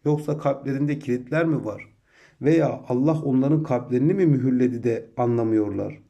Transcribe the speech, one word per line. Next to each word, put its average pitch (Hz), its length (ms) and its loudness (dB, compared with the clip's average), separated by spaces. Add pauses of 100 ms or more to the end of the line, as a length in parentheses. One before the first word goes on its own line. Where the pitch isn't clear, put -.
Yoksa 151 340 -2
kalplerinde 139 600 -2
kilitler 131 480 -2
mi 135 180 0
var? 104 300 -10 (480)
Veya 139 460 2
Allah 143 340 0
onların 139 400 2
kalplerini 123 520 0
mi 190 120 2
mühürledi 127 560 2
de 117 340 -2
anlamıyorlar? 107 920 0